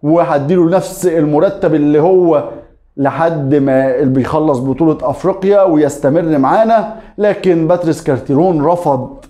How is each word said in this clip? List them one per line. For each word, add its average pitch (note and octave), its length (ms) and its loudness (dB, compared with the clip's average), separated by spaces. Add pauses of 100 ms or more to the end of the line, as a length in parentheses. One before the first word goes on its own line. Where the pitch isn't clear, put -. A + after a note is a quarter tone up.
وهديله D#3+ 680 2
نفس - 360 -2
المرتب D#3+ 680 0
اللي D3 260 2
هو E3+ 440 2 (520)
لحد C#3+ 580 -2
ما C3+ 480 0
بيخلص C#3 560 0
بطولة C#3+ 440 0
أفريقيا F#3+ 600 0
ويستمر D#3 760 0
معانا". G#3+ 560 0 (240)
لكن F#3 500 0
باتريس E3+ 340 0
كارتيرون D3 640 0
رفض D3 440 -2 (220)